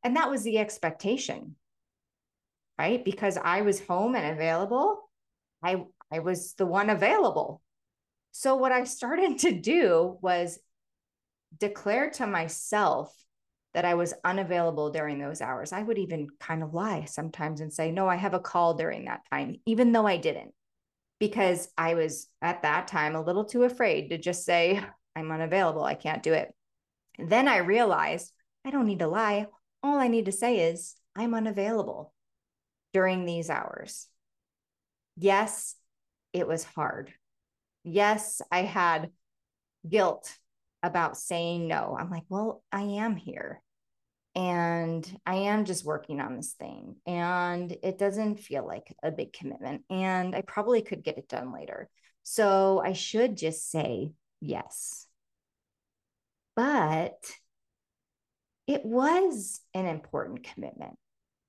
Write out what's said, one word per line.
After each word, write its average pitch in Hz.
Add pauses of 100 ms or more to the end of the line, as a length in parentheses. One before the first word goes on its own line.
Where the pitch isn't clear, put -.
And 247
that 285
was 254
the 214
expectation, 208 (1200)
right? 220
Because 196
I 180
was 202
home 208
and 160
available, 208 (540)
I, 180 (280)
I 160
was 180
the 190
one 196
available. 214 (680)
So 269
what 254
I 247
started 294
<laughs> -
to 349
do 185
was 175 (1000)
declare 208
to 233
myself 170 (600)
that 175
I 175
was 170 (100)
unavailable 170
during 151
those 143
hours. 131
I 202
would 214
even 165 (120)
kind 160
of 156
lie 170
sometimes 156
and 156
say, 160
"No, 190
I 180
have 185
a 180
call 175
during 156
that 123
time," 143 (100)
even 233
though 220
I 185
didn't, 151 (640)
because 202 (100)
I 165
was 160 (140)
at 175
that 165
time 156
a 160
little 180
too 240
afraid 226
to 165
just 175
say, 180 (340)
"I'm 160
unavailable, 160
I 143
can't 156
do 160
it." - (640)
Then 214
I 233
realized 175 (320)
I 269
don't 269
need 196
to 165
lie. 208 (360)
All 285
I 254
need 226
to 196
say 196
is, - (200)
"I'm 226
unavailable 214 (800)
during 185
these 165
hours." - (1080)
Yes, 196 (580)
it 180
was 165
hard. - (680)
Yes, 208 (100)
I 180
had 170 (760)
guilt 185 (460)
about 170
saying 170
no. -
I'm 175
like, 170
"Well, 208
I 196
am 208
here - (760)
and 170
I 185
am 208
just 170
working 151
on 127
this -
thing - (100)
and 175 (120)
it 185
doesn't 208
feel -
like -
a 160
big 151
commitment 143
and 185
I 196
probably 214
could -
get -
it -
done 127
later. - (340)
So 190
I 185
should 220
just 160
say 151 (280)
yes." - (1500)
But 180 (1500)
it 285
was 269 (120)
an 190
important -
commitment - (520)